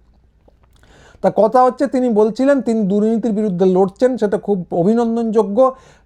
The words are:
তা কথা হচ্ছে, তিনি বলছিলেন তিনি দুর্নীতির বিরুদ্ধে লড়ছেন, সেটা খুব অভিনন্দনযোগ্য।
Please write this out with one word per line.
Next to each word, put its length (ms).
তা 140
কথা 280
হচ্ছে, 240
তিনি 220
বলছিলেন 520
তিনি 200
দুর্নীতির 500
বিরুদ্ধে 340
লড়ছেন, 520
সেটা 200
খুব 340
অভিনন্দনযোগ্য। 1040